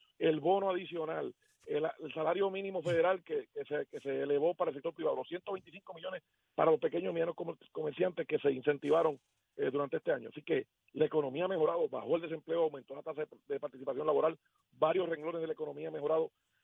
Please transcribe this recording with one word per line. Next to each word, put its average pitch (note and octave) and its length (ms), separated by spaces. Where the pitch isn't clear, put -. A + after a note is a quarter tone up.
El D#3+ 220
bono F#3+ 320
adicional, E3 640
el, D3+ 160
el D3+ 140
salario F3 380
mínimo F#3+ 320
federal F3 400
que, D3 300
que C#3 120
se, C#3+ 220
que D3 120
se C3+ 220
elevó C#3+ 340
para F3 140
el C3+ 60
sector C3 180
privado, D3+ 220
los C3 120
ciento F3+ 260
veinticinco F#3+ 420
millones F3+ 260
para D#3 160
los D3+ 80
pequeños D3+ 320
y - 20
medianos E3 220
comer-, E2+ 220
comerciantes D#3+ 560
que D#3 120
se C#3+ 120
incentivaron, C#3+ 680
eh, C#3+ 140
durante C#3+ 260
este E3+ 140
año. A#2+ 180
Así D#3+ 140
que C#3+ 240
la D3+ 120
economía D3 400
ha - 20
mejorado, E3 420
bajó B2 280
el E3 60
desempleo, E3 400
aumentó C#3 320
la - 80
tasa D3+ 220
de, - 20
de C#3 120
participación C3+ 460
laboral, D#3 320
varios D#3+ 360
renglones E3 320
de D#3+ 60
la D#3+ 60
economía D3 340
han D#3 60
mejorado. D#3 380